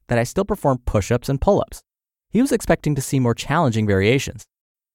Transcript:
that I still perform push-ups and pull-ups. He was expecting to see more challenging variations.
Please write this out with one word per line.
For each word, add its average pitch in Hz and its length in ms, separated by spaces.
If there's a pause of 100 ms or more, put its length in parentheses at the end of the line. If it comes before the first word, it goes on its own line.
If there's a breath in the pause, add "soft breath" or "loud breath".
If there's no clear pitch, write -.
that 120 100
I 117 60
still 190 220
perform 139 400
push-ups 120 440
and 139 100
pull-ups. - 440 (480)
He 214 100
was 269 100
expecting 165 440
to 135 60
see - 180
more 120 160
challenging 123 500
variations. 104 640 (480)